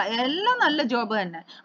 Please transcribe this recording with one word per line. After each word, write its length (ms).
എല്ലാം 560
നല്ല 240
ജോബ് 380
തന്നെ. 220